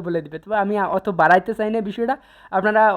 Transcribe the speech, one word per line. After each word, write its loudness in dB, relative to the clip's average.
বলে -2
দিবে। -14
তবে -6
আমি -2
অত -6
বাড়াইতে 4
চাই -4
না -2
বিষয়টা, -4
আপনারা 2